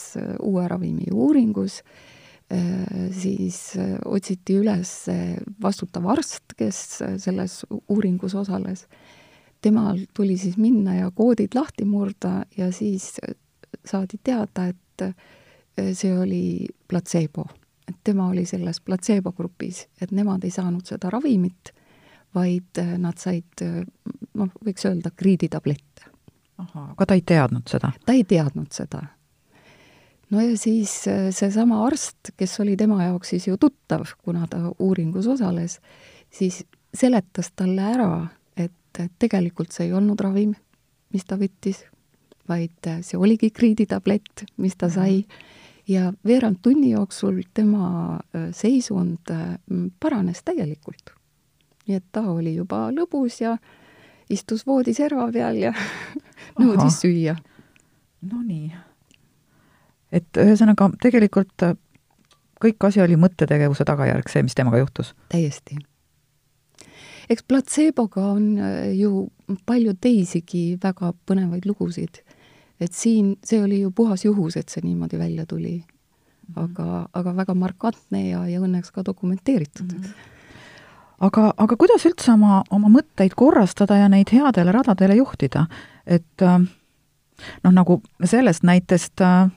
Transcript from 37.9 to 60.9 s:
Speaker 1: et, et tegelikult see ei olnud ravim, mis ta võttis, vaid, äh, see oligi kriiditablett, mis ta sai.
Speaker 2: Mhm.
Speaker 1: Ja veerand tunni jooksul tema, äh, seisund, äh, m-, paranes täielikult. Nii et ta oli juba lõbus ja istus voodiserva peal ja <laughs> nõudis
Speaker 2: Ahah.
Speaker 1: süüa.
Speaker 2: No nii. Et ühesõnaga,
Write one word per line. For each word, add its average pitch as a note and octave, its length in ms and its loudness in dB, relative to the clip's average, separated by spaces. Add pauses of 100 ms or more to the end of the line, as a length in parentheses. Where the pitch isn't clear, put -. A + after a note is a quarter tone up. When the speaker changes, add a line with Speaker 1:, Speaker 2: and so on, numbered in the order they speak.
Speaker 1:
et, E3+ 180 -6 (220)
et F3 200 -8
tegelikult F#3 560 -4
see E3+ 140 -6
ei F3 80 -4
olnud G#3 260 0
ravim, G3+ 320 -2 (580)
mis G3 140 -6
ta F#3+ 140 -8
võttis, G3 460 -6 (640)
vaid, E3+ 280 -4 (100)
äh, E3 160 -6
see - 160 -10
oligi A3 320 2
kriiditablett, G#3 920 -2 (120)
mis F#3+ 200 -4
ta F3 140 -2
sai. F#3+ 320 2
Speaker 2:
Mhm. - 320 -18 (320)
Speaker 1:
Ja F#3 320 0
veerand A3 420 2
tunni C4 300 4
jooksul G3+ 480 -2 (160)
tema, F3+ 640 0 (160)
äh, E3 180 -8
seisund, G3 800 -2
äh, E3+ 240 -6 (120)
m-, F3+ 200 -4 (100)
paranes G3 480 -4
täielikult. - 720 -8 (720)
Nii G3 100 -2
et F#3 140 -8
ta G#3+ 100 -6
oli E3 340 -4
juba G3 380 -6
lõbus C#4 480 -4
ja A3+ 140 -2 (760)
istus A3 360 -6
voodiserva C4 680 0
peal A#3 240 -2
ja A3 160 -2 (440)
<laughs> - 440 -12
nõudis G3+ 240 6
Speaker 2:
Ahah. D3+ 140 4
Speaker 1:
süüa. E3+ 380 0 (840)
Speaker 2:
No A3 220 -8
nii. D#3+ 240 -6 (1400)
Et E3+ 280 -2
ühesõnaga, G#3 500 6 (100)